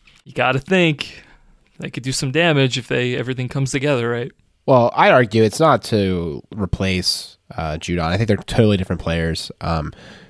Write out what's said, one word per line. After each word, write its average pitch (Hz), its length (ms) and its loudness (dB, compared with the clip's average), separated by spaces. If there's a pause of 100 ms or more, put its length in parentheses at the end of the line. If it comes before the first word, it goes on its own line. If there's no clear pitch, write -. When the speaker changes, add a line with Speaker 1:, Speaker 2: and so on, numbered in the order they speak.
(240)
Speaker 1:
you 131 100 -20
gotta 127 260 0
think 170 640 -2 (560)
they - 100 -10
could 127 140 -12
do 131 80 -6
some 131 200 -4
damage 139 460 2
if 123 100 -8
they, 123 280 -2
everything 127 340 -6
comes 135 220 -2
together, 135 380 -2
right? 120 220 -6 (360)
Speaker 2:
Well, 123 280 6
I'd 196 160 6
argue 117 300 4
it's 110 180 2
not 147 260 4
to 92 580 -2 (120)
replace, 95 840 -4 (200)
uh, 80 200 -4
Judon. 87 280 -4
I 87 120 0
think 110 100 0
they're 104 100 2
totally 104 400 2
different 92 240 -4
players, 82 500 -4 (100)
um, 80 320 -4 (360)